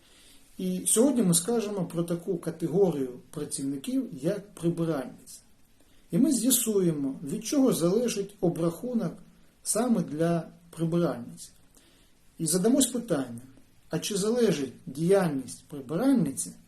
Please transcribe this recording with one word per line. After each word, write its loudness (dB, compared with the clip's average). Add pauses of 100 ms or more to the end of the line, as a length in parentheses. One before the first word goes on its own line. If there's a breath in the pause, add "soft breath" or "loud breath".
(580 soft breath)
І -4
сьогодні 4
ми 4
скажемо 0
про -2
таку -4
категорію 0 (200)
працівників, -6 (120)
як -4
прибиральниця. -4 (720 soft breath)
І 0
ми 6
з'ясуємо, 2
від -6
чого 4
залежить 0
обрахунок -2 (500 soft breath)
саме 2
для 0 (220)
прибиральниць. -2 (840 soft breath)
І -4
задамось 4
питанням, -4 (420)
а -2
чи -4
залежить 0 (120)
діяльність 0
прибиральниці 0 (160)